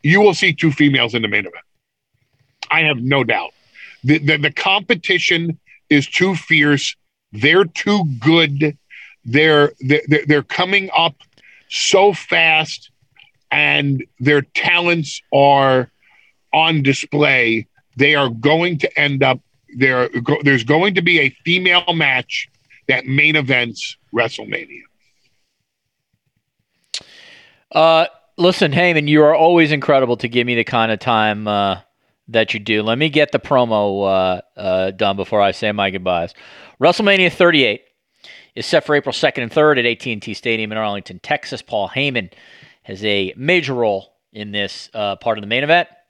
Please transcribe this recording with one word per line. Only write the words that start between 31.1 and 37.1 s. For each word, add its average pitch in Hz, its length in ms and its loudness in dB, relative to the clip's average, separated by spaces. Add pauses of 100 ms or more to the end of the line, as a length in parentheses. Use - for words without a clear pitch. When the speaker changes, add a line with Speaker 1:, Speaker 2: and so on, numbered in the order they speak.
Speaker 2:
uh, 101 320 -2 (480)
that 113 280 0
you 110 40 -6
do. 107 220 -2
Let 113 160 -2
me 151 120 -2
get 147 220 0
the 131 80 0
promo, 107 640 0
uh, 92 560 -2
uh, 92 320 -2
done 98 240 -2
before 101 280 -2
I 98 80 2
say 104 200 -4
my 101 200 -2
goodbyes. 90 420 -4 (480)
WrestleMania 185 500 2